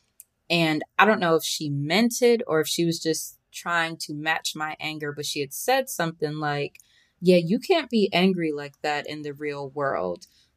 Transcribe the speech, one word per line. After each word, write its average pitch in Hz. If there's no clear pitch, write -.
and 160
I 190
don't 214
know 165
if 156
she -
meant 165
it 233
or 160
if 156
she -
was 165
just -
trying 165
to -
match 156
my 156
anger, 151
but 147
she 147
had 139
said 262
something 160
like, 147
"Yeah, 180
you 175
can't 320
be 214
angry 175
like 143
that 147
in 151
the 147
real 143
world. 101